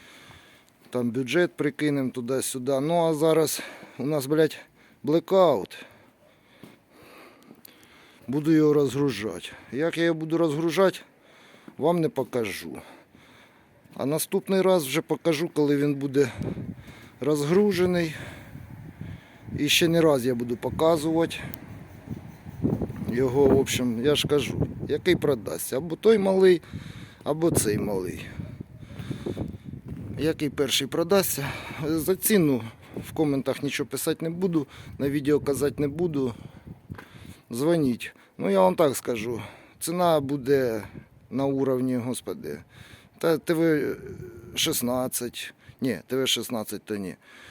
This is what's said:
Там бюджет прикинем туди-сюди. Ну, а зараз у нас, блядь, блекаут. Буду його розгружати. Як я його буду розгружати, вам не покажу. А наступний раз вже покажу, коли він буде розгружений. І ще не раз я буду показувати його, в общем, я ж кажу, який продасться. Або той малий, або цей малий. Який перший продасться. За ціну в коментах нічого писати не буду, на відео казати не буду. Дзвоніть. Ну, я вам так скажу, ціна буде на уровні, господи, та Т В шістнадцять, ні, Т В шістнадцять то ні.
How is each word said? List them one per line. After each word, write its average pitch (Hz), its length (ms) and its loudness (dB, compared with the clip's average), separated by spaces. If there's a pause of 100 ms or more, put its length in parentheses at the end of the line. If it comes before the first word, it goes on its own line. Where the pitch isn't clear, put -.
(880)
Там 120 220 -2
бюджет 135 420 0
прикинем 143 580 -2
туди-сюди. 131 680 -2
Ну, 165 260 2
а 165 80 2
зараз 156 480 2 (360)
у - 80 -4
нас, 147 200 0
блядь, 151 320 4 (460)
блекаут. 160 800 2 (2500)
Буду 147 240 0
його 151 220 6
розгружати. 120 760 0 (220)
Як 151 260 -2
я 170 60 2
його 165 160 2
буду 160 180 -2
розгружати, 165 640 2 (800)
вам 170 240 2
не 151 80 2
покажу. 110 720 -4 (1120)
А - 120 -6
наступний 185 560 0
раз 180 240 4
вже 139 160 -2
покажу, 160 520 0
коли 147 240 4
він 143 180 2
буде 135 360 2 (880)
розгружений. 175 960 2 (1400)
І 143 120 -2
ще - 180 4
не 165 140 4
раз 139 240 4
я 127 100 0
буду 120 220 -4
показувати 160 800 2 (1800)
його, 131 340 2
в 135 120 6
общем, 123 480 0
я 147 100 4
ж - 120 0
кажу, 135 400 0 (200)
який 165 280 2
продасться. 127 640 -2
Або 160 180 -6
той 220 220 6
малий, 190 440 6 (600)
або 160 280 2
цей 107 260 2
малий. 92 480 -4 (1900)
Який 151 300 -2
перший 135 380 0
продасться. 170 600 0 (380)
За 160 300 0
ціну 156 480 4 (460)
в - 20 -14
коментах 139 520 0
нічого 139 260 -4
писати 160 360 -4
не 165 40 -4
буду, 170 380 0 (300)
на 139 120 -2
відео 143 300 2
казати 135 420 -2
не 147 60 2
буду. 143 460 -2 (1160)
Дзвоніть. 139 640 0 (220)
Ну, 190 120 -2
я 196 120 4
вам 185 140 6
так 147 200 4
скажу, 117 460 -4 (380)
ціна 170 400 2
буде 131 640 0 (460)
на 135 160 -2
уровні, 131 500 0
господи, 95 640 -6 (580)
та 160 200 2
Т - 160 -2
В 160 440 2 (580)
шістнадцять, 127 1000 -4 (280)
ні, 123 260 -2
Т 131 160 -2
В 127 40 0
шістнадцять 107 560 -4
то 107 120 -6
ні. 95 200 -6 (360)